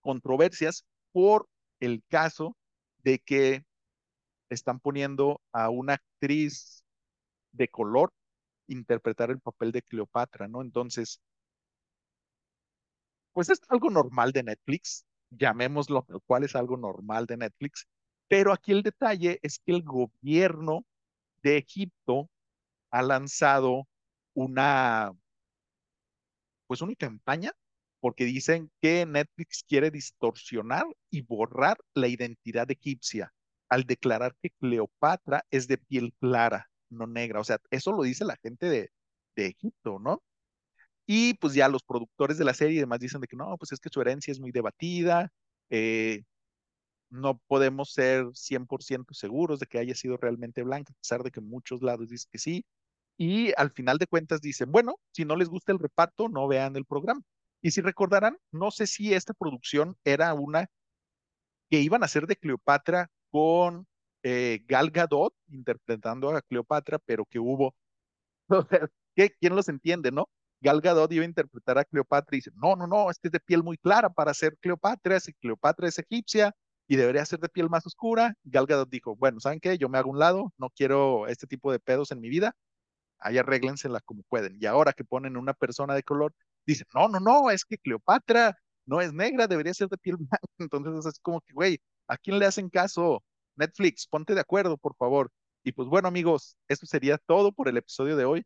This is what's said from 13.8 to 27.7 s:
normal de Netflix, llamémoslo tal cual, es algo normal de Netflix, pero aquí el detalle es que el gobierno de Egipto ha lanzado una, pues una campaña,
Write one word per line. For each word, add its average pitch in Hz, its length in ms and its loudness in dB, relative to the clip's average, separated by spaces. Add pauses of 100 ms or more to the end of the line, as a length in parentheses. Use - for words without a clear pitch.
normal 127 420 2
de 135 100 0
Netflix, - 600 -8 (260)
llamémoslo 131 720 -2
tal 92 240 -14
cual, 127 180 2
es 139 120 -8
algo 123 200 -2
normal 107 500 -6
de 117 120 -8
Netflix, 120 480 -10 (420)
pero 196 240 4
aquí 196 200 -2
el 202 100 2
detalle 196 600 -2
es 147 160 -8
que - 140 -4
el 175 100 0
gobierno 156 1000 -2 (580)
de 143 160 4
Egipto 147 720 -6 (600)
ha 120 120 0
lanzado 135 880 2 (460)
una, 131 800 0 (1500)
pues 127 160 -6
una 202 120 -8
campaña, 147 580 -6 (480)